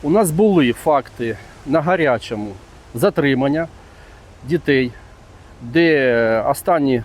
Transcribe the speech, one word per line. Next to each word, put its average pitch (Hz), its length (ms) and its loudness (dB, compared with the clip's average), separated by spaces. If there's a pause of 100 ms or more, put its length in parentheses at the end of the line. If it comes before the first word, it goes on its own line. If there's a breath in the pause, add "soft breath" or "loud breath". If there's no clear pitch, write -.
У 147 80 -2
нас 190 200 2
були 170 420 2
факти 123 640 -2 (300 loud breath)
на 151 140 0
гарячому 123 720 -2 (420)
затримання 143 720 0 (800 loud breath)
дітей, 135 420 0 (720 loud breath)
де 123 880 2
останні 139 560 0